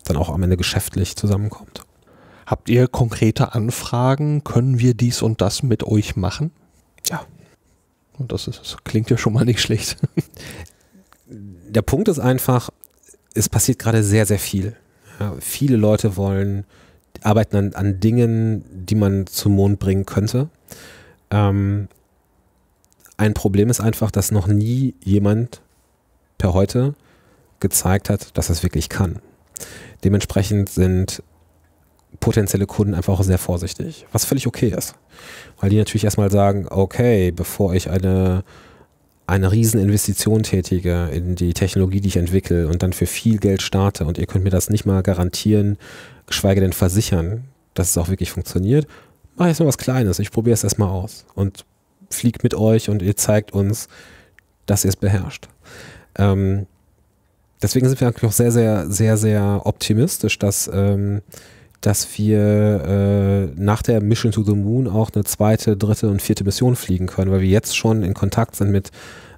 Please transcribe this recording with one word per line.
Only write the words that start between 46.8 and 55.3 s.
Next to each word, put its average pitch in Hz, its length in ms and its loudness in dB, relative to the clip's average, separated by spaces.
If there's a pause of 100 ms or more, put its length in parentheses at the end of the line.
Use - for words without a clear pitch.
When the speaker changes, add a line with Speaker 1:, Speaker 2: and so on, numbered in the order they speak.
Speaker 1:
dass 90 180 -2
es - 60 0
auch 85 120 -2
wirklich 92 220 -4
funktioniert, 107 540 0 (500)
mach 175 100 0
ich 170 60 4
erstmal 156 180 2
was - 80 -2
Kleines, 123 420 -2
ich 101 120 -4
probiere 117 220 2
es 110 100 0
erstmal 101 260 0
aus 95 360 -8 (100)
und 98 300 -4 (440)
flieg - 340 -2
mit 123 100 2
euch 110 360 2
und 104 120 0
ihr 98 140 0
zeigt 107 380 0
uns, 98 340 -2 (800)
dass 101 180 0
ihr 92 60 2
es 98 80 -2
beherrscht.“ 98 500 -2 (680)